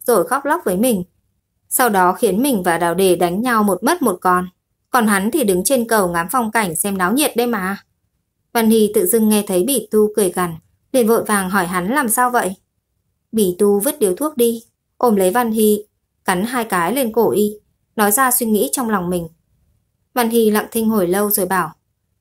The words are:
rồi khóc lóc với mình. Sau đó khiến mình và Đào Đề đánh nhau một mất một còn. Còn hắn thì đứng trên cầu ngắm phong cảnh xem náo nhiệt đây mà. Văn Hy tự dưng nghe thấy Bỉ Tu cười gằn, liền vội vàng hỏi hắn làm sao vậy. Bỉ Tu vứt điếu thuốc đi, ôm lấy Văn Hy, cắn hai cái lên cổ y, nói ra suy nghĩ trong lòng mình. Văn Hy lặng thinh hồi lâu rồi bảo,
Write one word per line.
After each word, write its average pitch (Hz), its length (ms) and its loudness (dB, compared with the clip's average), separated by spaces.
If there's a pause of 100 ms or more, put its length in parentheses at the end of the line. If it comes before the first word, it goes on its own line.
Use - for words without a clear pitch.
rồi 196 200 2
khóc 277 180 -4
lóc 311 200 0
với 185 120 0
mình. 214 260 0 (680)
Sau 247 200 0
đó 185 240 2
khiến 196 280 0
mình 254 220 0
và 170 140 0
Đào 170 180 0
Đề 185 200 2
đánh 175 260 -2
nhau 233 220 0
một 202 200 0
mất 330 180 0
một 233 200 0
còn. 180 260 0 (420)
Còn 233 180 2
hắn 208 240 0
thì 320 120 0
đứng 190 200 0
trên 240 240 0
cầu 214 200 2
ngắm 175 240 -2
phong 233 200 -2
cảnh 196 240 -2
xem 196 220 -4
náo 185 160 0
nhiệt 277 220 0
đây 240 120 0
mà. 196 300 -4 (760)
Văn 226 160 2
Hy 214 260 4
tự 196 100 2
dưng 220 240 2
nghe 208 180 2
thấy 180 160 0
Bỉ 247 280 -2
Tu 214 240 4
cười 190 160 0
gằn, 175 240 -4 (360)
liền 240 160 2
vội 226 160 2
vàng 196 260 -2
hỏi 190 160 0
hắn 180 220 -4
làm 262 220 -2
sao 247 200 2
vậy. 233 260 -2 (760)
Bỉ 190 280 0
Tu 202 200 2
vứt 294 200 -4
điếu 185 160 0
thuốc 302 220 -4
đi, 233 260 0 (340)
ôm 240 180 2
lấy 185 160 2
Văn 233 200 -2
Hy, 214 320 2 (420)
cắn 185 180 -2
hai 233 220 -4
cái 185 280 -2
lên 254 180 -2
cổ 220 200 2
y, 208 280 -2 (360)
nói 208 160 0
ra 254 200 2
suy 247 140 -2
nghĩ 214 260 0
trong 240 180 -4
lòng 180 200 -2
mình. 175 180 -4 (840)
Văn 233 160 0
Hy 226 200 2
lặng 214 220 0
thinh 226 180 -2
hồi 208 180 0
lâu 202 240 0
rồi 202 140 -2
bảo, 180 260 -2 (500)